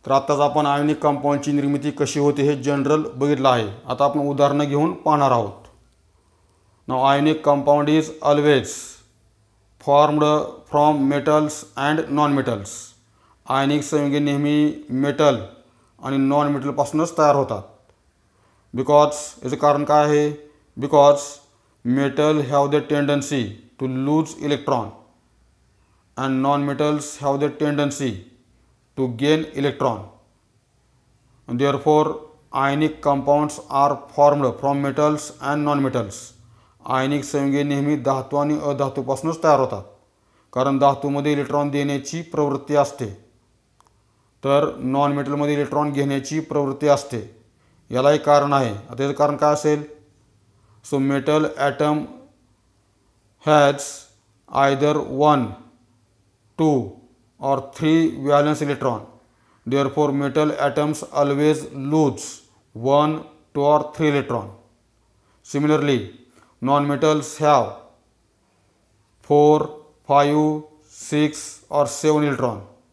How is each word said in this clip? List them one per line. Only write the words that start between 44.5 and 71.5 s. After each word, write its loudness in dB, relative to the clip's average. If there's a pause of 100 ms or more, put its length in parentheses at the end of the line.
नॉन -2
मेटलमध्ये -2
इलेक्ट्रॉन -2
घेण्याची -4
प्रवृत्ती -2
असते. 0 (720)
याला 2
एक 0
कारण 4
आहे. 0 (200)
आता -6
याचं -2
कारण 2
काय 2
असेल? 0 (1000)
So, -4
metal 0 (100)
atom 0 (1400)
has 2 (600)
either 0
one 2 (1120)
two 0 (380)
or -4
three 2
valence 2
electron. -4 (600)
Therefore, 0
metal 0
atoms -2
always 0
lose -2 (300)
one, 0 (280)
two -2
or 2
three 0
electron. -2 (920)
Similarly, 0 (640)
non-metals 0
have 2 (1400)
four, 2 (220)
five, 2 (200)
six -6